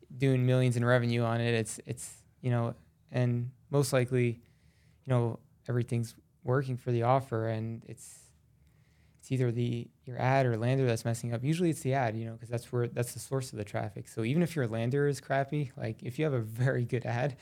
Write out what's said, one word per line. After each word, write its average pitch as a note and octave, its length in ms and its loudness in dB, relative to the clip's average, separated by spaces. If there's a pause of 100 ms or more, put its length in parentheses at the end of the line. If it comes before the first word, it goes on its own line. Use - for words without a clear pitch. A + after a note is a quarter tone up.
(180)
doing C3 260 4
millions B2+ 320 4
in A#2+ 80 2
revenue A#2+ 380 4
on A#2 180 0
it. A#2 140 2
It's, A2+ 320 -2
it's, - 360 -12 (200)
you B2 80 -2
know, A#2 240 0 (380)
and B2 380 0 (200)
most C#3 240 2
likely, B2 320 2
you - 800 -10
know, A#2+ 320 2 (300)
everything's A#2+ 460 -2 (300)
working B2+ 320 0
for B2 160 -4
the A#2 120 2
offer A#2+ 440 2
and A2+ 380 -4
it's, - 320 -18 (1040)
it's - 120 -12
either B2+ 200 2
the, A#2+ 360 -4 (160)
your A#2+ 140 -10
ad C3 280 4
or A#2 120 2
lander C3 280 2
that's A2+ 180 0
messing A#2 280 -4
up. A#2+ 120 -4
Usually E3 260 2
it's D3+ 100 -2
the C3 140 0
ad, A#2 220 0
you A2+ 100 -6
know, A2+ 100 -10
'cause A2+ 120 -16
that's A#2+ 240 -4
where, A#2+ 160 0
that's A#2+ 260 -2
the A#2 60 -10
source C3 320 -4
of A2 60 -6
the G#2 60 -4
traffic. A2+ 440 -6
So - 160 -4
even D3 180 2
if E3 140 -2
your C3 100 2
lander A#2+ 420 0
is C#3 120 -2
crappy, C#3 560 -2
like, A2+ 260 -6
if B2+ 160 -8
you D3+ 60 0
have D3 100 0
a B2 60 0
very A#2+ 440 0
good A#2 220 -2
ad, B2 360 -2